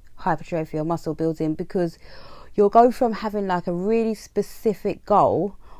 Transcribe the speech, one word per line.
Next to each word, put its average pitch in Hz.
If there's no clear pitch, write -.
hypertrophy 160
or 151
muscle 165
building, 160
because 175
you'll 202
go 233
from 233
having, 202
like, 180
a 180
really 220
specific -
goal 165